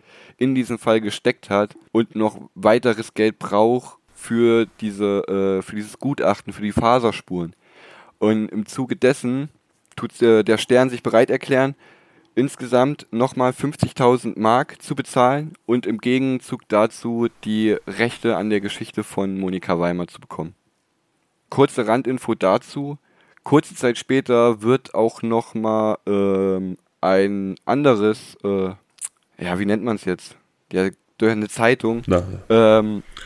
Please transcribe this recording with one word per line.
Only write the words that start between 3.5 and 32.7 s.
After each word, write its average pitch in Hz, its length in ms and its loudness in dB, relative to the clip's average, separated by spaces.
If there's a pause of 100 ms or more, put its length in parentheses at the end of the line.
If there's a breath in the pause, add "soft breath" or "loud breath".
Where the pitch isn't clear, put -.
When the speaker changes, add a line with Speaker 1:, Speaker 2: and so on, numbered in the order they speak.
Speaker 1:
für 117 520 2 (140)
diese, 101 480 -2
äh, 95 340 -2
für 104 140 -10
dieses 104 240 -12
Gutachten, 104 540 -2
für - 80 -14
die 104 100 -4
Faserspuren. 110 840 -2 (640 loud breath)
Und 107 300 0
im 104 180 -6
Zuge 120 300 -8
dessen 131 540 0 (480)
tut, - 240 -8
äh, 113 220 6
der 107 140 2
Stern 127 320 2
sich 123 140 -10
bereit 117 260 4
erklären, 135 460 -2 (580 soft breath)
insgesamt 127 800 0
nochmal 127 400 0
fünfzigtausend 127 840 0
Mark 113 440 0
zu - 140 -10
bezahlen 135 560 0 (140)
und 120 200 -2
im 110 120 -4
Gegenzug 127 720 -2
dazu 117 580 0 (160)
die 107 320 0 (120)
Rechte 110 500 -2
an 104 120 -4
der 104 120 0
Geschichte 104 420 -8
von 98 340 -6
Monika 92 420 -4
Weimar 87 280 -2
zu - 140 -20
bekommen. - 340 -12 (920)
Kurze 131 380 0
Randinfo 120 460 0
dazu. 131 640 -2 (460 soft breath)
Kurze - 320 2
Zeit 120 220 0
später 120 640 2
wird 127 320 0
auch 113 260 0
nochmal, 110 760 -2 (100)
ähm, 95 720 0 (240)
ein 98 540 0 (100)
anderes, 113 800 0
äh, 98 260 -2 (680)
ja, 87 220 -4
wie 104 60 -2
nennt 104 180 0
man's 113 220 -4
jetzt? - 300 -6 (360)
Der, 95 200 0 (260)
durch 110 140 2
eine 107 160 -2
Zeitung, 117 600 0
Speaker 2:
Na, 90 160 2 (260)
Speaker 1:
ähm, 110 540 4 (220 loud breath)